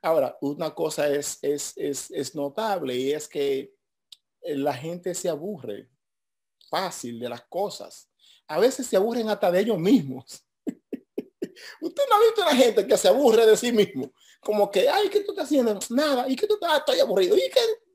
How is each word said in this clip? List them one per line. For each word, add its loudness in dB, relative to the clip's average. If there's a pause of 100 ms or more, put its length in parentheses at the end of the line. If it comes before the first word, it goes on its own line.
Ahora, 0
una -6
cosa -2
es, -4
es, -4
es, -6
es -6
notable -4
y -2
es -4
que, -4 (680)
eh, -6
la -2
gente -8
se -6
aburre -10 (800)
fácil -6
de -8
las -12
cosas, -10 (420)
a -2
veces 2
se 2
aburren 0
hasta 0
de 4
ellos 0
mismos. 0 (200)
<laughs> -14
Usted -2
no 6
ha 8
visto 4
una 2
gente 4
que 2
se 2
aburre 6
de 8
sí -2
mismo. 0 (300)
Como 0
que, 2
"Ay, 2
¿qué 0
tú -8
estás -6
haciendo?" 2 (100)
"Nada." 0
"¿Y 0
qué -2
tú 2
estás?" -4
"Ah, 4
estoy 0
aburrido." 2
"¿Y 2
qué? 2 (340)